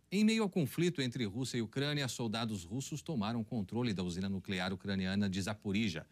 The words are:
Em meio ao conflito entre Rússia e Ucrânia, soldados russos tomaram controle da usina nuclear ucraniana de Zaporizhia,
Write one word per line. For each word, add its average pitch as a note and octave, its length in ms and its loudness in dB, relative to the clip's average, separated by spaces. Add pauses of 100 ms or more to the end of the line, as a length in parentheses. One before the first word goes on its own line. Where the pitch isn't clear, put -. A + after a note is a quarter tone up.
(100)
Em G3+ 120 4
meio A3 220 6
ao G3 40 2
conflito E3 540 2
entre B2 220 0
Rússia A#2+ 340 -2
e A2+ 40 2
Ucrânia, C#3+ 440 0
soldados A2+ 560 -2
russos C3 400 -6
tomaram A#2 400 0
controle A2 500 -2
da F2+ 120 -2
usina F2+ 240 -2
nuclear F#2 440 -2
ucraniana G2 560 0
de F#2 140 0
Zaporizhia, G2+ 680 -2